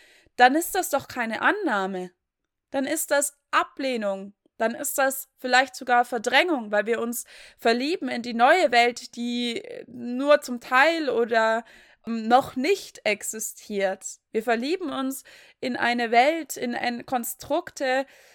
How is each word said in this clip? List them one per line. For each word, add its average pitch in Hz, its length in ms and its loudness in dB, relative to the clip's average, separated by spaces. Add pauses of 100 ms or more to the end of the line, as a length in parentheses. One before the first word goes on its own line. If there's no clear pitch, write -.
(340)
dann 254 220 6
ist 339 180 -2
das 359 160 -2
doch - 160 -2
keine 226 360 -6
Annahme. 202 680 -2 (640)
Dann 262 140 -2
ist - 260 -4
das 294 260 0 (140)
Ablehnung. 220 800 -4 (240)
Dann 226 180 -2
ist - 240 -6
das 269 300 0 (100)
vielleicht 262 380 2
sogar 247 280 2
Verdrängung, 247 680 0
weil 208 140 2
wir 226 140 0
uns 233 240 -6 (320)
verlieben 262 520 0
in 247 140 -4
die 233 120 -6
neue 277 380 6
Welt, 240 420 2
die 240 480 -4 (240)
nur 254 540 2
zum 247 180 -10
Teil 302 500 2
oder, 226 560 2 (400)
ähm, 226 220 -6
noch 247 300 4
nicht 320 480 -4
existiert. 202 1000 -4 (280)
Wir 220 100 -2
verlieben 269 480 -2
uns 262 320 -6 (380)
in 254 160 -4
eine 240 340 -2
Welt, 277 460 2
in 254 180 -4
ein 240 320 -6
Konstrukte, 269 1000 -4 (280)